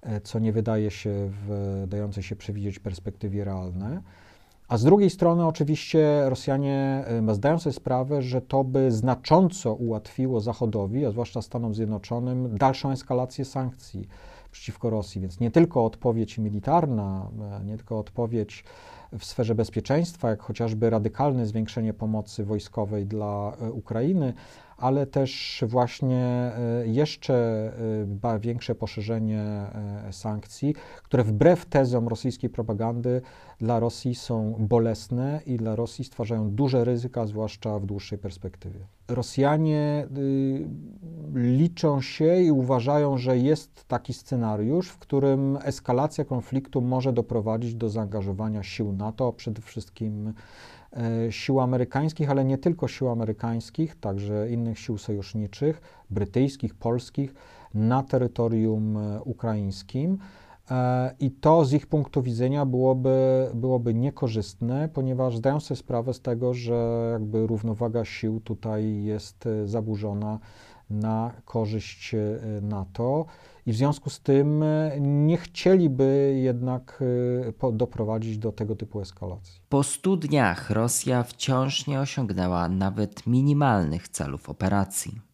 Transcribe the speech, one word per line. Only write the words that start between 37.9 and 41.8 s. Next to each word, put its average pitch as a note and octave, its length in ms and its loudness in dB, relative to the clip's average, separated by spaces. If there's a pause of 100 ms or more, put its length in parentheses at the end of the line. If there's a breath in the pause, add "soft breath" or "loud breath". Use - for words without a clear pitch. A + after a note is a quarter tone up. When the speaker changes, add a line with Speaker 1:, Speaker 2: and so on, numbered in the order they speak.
Speaker 1:
perspektywie. F#2+ 640 -12 (280)
Rosjanie, D3 960 2 (100)
y, C3+ 520 0 (680)
liczą C#3 640 2